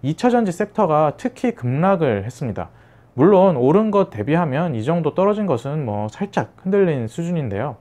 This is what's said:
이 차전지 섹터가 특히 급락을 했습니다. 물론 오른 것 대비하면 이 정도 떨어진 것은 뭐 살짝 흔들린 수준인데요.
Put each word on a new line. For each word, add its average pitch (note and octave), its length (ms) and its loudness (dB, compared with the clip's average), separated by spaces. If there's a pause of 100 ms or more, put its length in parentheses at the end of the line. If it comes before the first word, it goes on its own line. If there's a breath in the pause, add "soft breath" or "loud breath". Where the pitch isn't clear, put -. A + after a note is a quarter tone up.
이 C#3 100 -2
차전지 A#3 380 0
섹터가 D#3 640 0
특히 A#3+ 340 -4
급락을 C#3+ 720 0
했습니다. G#2+ 460 -8 (460 soft breath)
물론 F#3 420 6
오른 E3+ 340 2
것 G3 180 2
대비하면 D3 680 -2
이 A2 80 -4
정도 D#3 320 -2
떨어진 G3+ 320 0
것은 C#3+ 360 -4
뭐 G#2 260 -4
살짝 - 480 -6
흔들린 F3+ 500 0
수준인데요. C3+ 720 -6